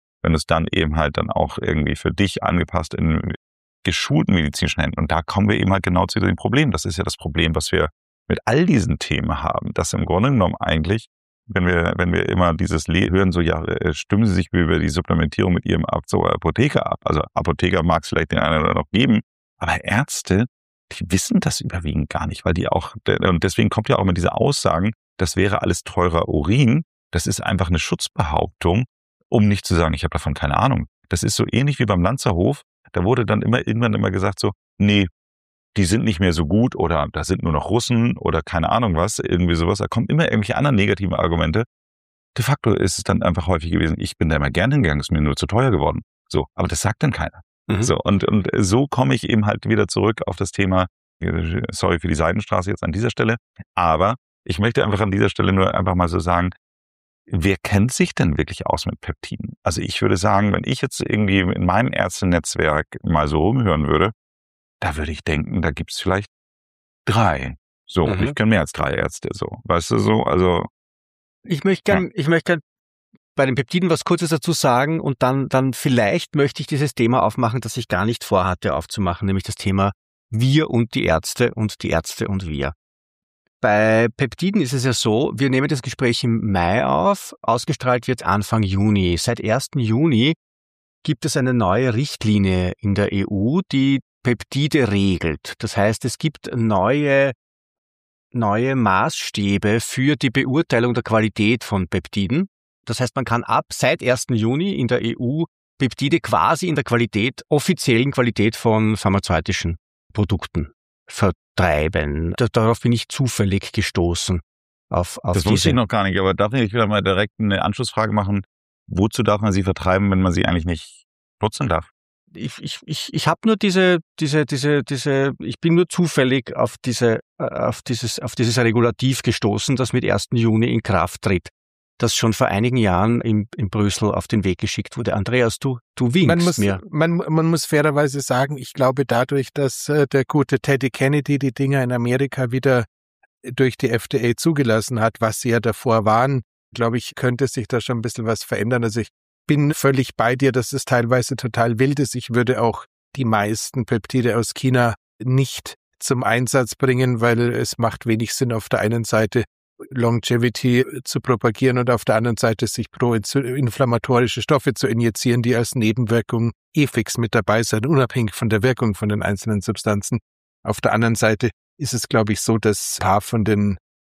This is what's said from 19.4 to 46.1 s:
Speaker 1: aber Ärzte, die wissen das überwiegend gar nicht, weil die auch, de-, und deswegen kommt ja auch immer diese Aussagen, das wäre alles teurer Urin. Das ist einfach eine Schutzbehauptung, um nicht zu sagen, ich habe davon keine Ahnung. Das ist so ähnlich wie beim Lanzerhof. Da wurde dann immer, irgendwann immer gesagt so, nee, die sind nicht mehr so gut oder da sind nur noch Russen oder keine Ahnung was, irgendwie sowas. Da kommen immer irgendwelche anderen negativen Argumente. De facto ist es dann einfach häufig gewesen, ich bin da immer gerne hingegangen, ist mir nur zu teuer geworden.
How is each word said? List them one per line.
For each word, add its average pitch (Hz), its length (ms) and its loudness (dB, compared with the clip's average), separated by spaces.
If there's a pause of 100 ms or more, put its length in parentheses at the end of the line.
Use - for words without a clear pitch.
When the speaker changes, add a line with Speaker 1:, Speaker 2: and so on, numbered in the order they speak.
Speaker 1:
aber 82 260 -4
Ärzte, 107 640 0 (480)
die - 160 -8
wissen 190 320 2
das - 220 -2
überwiegend 76 480 -4
gar - 160 -4
nicht, - 180 -6
weil 90 80 2
die 85 160 -2
auch, - 260 -2 (120)
de-, - 200 2
und 87 180 2
deswegen 104 260 2
kommt - 180 -2
ja 127 80 2
auch 98 60 2
immer 95 100 2
diese 85 200 0
Aussagen, 101 600 0 (240)
das 90 200 -2
wäre 95 260 2
alles 90 200 0
teurer 85 460 0
Urin. 117 540 2 (300)
Das 87 140 -2
ist - 160 -4
einfach 87 260 0
eine 85 100 2
Schutzbehauptung, 85 1040 -2 (460)
um 104 180 4
nicht 101 160 0
zu 92 100 -2
sagen, 80 200 2
ich 73 100 -4
habe 80 80 -4
davon - 220 -4
keine 71 240 -2
Ahnung. - 280 0 (220)
Das - 140 -2
ist - 120 0
so - 160 0
ähnlich 139 280 0
wie 120 80 0
beim 95 160 2
Lanzerhof. 107 580 0 (320)
Da 90 120 0
wurde 120 200 2
dann 107 160 0
immer, 110 260 0
irgendwann 113 280 0
immer 104 160 0
gesagt 98 280 -2
so, 101 140 -2 (240)
nee, 101 300 4 (720)
die 101 80 2
sind 104 180 2
nicht 107 160 0
mehr 90 140 2
so 78 140 -2
gut 107 280 2
oder 80 380 0
da 76 100 -6
sind 92 200 -4
nur 85 100 0
noch 73 160 -2
Russen 117 480 0
oder - 260 -4
keine - 280 -2
Ahnung 110 260 0
was, 90 220 0
irgendwie 87 360 0
sowas. 85 240 0
Da 101 80 -4
kommen - 220 -2
immer 156 160 0
irgendwelche 110 320 -2
anderen 139 200 2
negativen 101 380 0
Argumente. 85 500 0 (720)
De 120 80 -2
facto 135 280 0
ist - 260 0
es - 60 -8
dann 95 180 0
einfach 85 240 0
häufig 85 240 0
gewesen, 82 280 0
ich - 180 -6
bin 82 120 0
da 78 80 2
immer 71 140 0
gerne 107 260 0
hingegangen, 76 240 2
ist - 120 -6
mir 78 80 2
nur 73 160 0
zu - 100 -4
teuer 123 240 2
geworden. 78 300 0 (280)